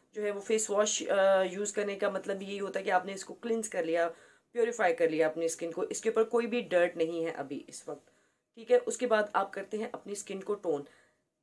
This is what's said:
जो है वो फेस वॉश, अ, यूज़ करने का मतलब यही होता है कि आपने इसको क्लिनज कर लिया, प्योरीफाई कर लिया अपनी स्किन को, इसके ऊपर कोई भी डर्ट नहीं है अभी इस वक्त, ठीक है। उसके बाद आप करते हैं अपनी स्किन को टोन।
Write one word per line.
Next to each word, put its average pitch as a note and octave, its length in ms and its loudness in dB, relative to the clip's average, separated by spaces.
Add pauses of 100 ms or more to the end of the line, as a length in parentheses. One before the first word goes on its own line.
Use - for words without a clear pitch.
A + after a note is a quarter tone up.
(140)
जो G#3+ 80 -6
है G#3 80 0
वो G3+ 100 -6
फेस A3 300 0
वॉश, G#3 320 2
अ, G3 400 6
यूज़ F#3+ 320 -4
करने G3+ 220 -2
का G3 140 0
मतलब F#3+ 320 -4
यही G3 160 -6
होता G3 220 -4
है F#3+ 40 -8
कि G3 60 -2
आपने F#3 220 2
इसको F#3+ 220 -12
क्लिनज A3+ 340 -4
कर F3 160 -2
लिया, E3+ 240 2 (440)
प्योरीफाई A3+ 400 2
कर E3 180 4
लिया D#3 180 4
अपनी E3 200 -2
स्किन E3 240 -4
को, F#3 120 -4
इसके - 240 -4
ऊपर A3 160 4
कोई A#3 220 0
भी A#3 160 -2
डर्ट F3 340 2
नहीं E3 280 0
है E3 80 -2
अभी C#3 360 -8
इस - 200 -16
वक्त, - 240 -14 (440)
ठीक A3+ 140 -12
है। B3 80 8
उसके A#3+ 280 0
बाद G#3+ 280 2
आप G3 160 2
करते G3 260 -8
हैं A3 160 -4
अपनी G3+ 220 -10
स्किन F#3+ 260 -8
को G#3 140 -4
टोन। D#3 300 -2 (580)